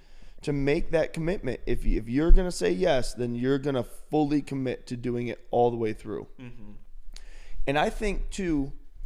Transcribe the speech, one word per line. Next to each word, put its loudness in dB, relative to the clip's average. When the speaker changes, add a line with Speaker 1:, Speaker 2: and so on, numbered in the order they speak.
Speaker 1:
to 0
make 2
that 2
commitment. -2
If, 4
if 4
you're 6
gonna 4
say 0
yes, 2
then -4
you're 0
gonna -2
fully 0
commit -6
to -6
doing -4
it -8
all 4
the -2
way 0
through. -8
Speaker 2:
Mm-hmm. -12
Speaker 1:
And 4
I 4
think, 0
too, 0